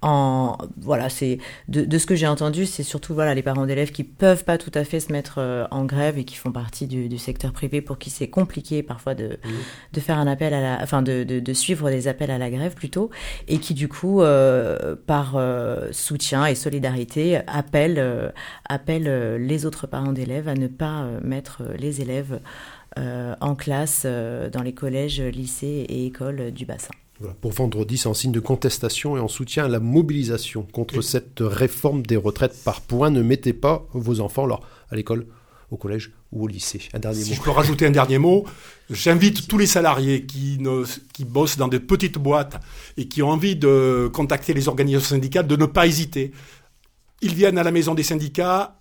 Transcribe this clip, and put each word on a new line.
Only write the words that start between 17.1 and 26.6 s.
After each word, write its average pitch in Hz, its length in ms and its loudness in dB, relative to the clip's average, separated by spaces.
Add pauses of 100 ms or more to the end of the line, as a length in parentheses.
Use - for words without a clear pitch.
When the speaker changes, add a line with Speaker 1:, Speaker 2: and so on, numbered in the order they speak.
Speaker 1:
appellent, 151 520 2
euh, 120 300 0 (380)
appellent, 160 400 -2
euh, 120 300 0
les 143 280 -2
autres - 220 -6
parents 135 240 -2
d'élèves 135 380 -4
à 139 60 0
ne 131 120 0
pas, 151 360 -4
euh, 120 200 -6
mettre, 131 380 -6
euh, 120 160 -8
les 139 240 -4
élèves, 131 400 -6 (580)
euh, 123 400 -6
en 143 160 -2
classe, 143 480 -2
euh, 120 460 -4
dans 123 120 -6
les 127 120 -6
collèges, 139 480 -4
lycées 131 680 -6
et 127 180 -4
écoles 127 460 -6
du 127 140 -10